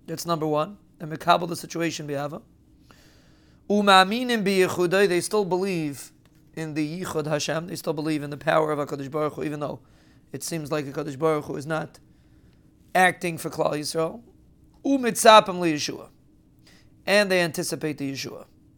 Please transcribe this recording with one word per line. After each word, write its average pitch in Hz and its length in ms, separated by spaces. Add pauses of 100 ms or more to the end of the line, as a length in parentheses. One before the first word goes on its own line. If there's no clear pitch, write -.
that's 165 180
number 160 220
one, 156 300 (220)
and 156 120
mekabel 170 360
the 170 80
situation 165 520
be'ava, 147 340 (1300)
umaminim 208 760
biyichudai, 185 640
they 180 140
still 208 240
believe 170 680 (440)
in 156 180
the 156 280
Yichud 156 260
Hashem, 151 400
they 180 80
still 165 180
believe 151 300
in 143 60
the 143 80
power 156 340
of 147 80
HaKadosh 139 320
Baruch 151 220
Hu, 151 100
even 151 160
though 143 200 (520)
it 135 120
seems 151 280
like 151 140
HaKadosh 143 340
Baruch 151 260
Hu - 100
is 143 120
not 160 320 (960)
acting 180 420
for 160 120
Klal 156 240
Yisrael, 160 480 (640)
umitzapim 220 760
liyeshua, 151 500 (960)
and 202 240
they 185 120
anticipate 160 560
the 139 140
Yeshua. - 340 (320)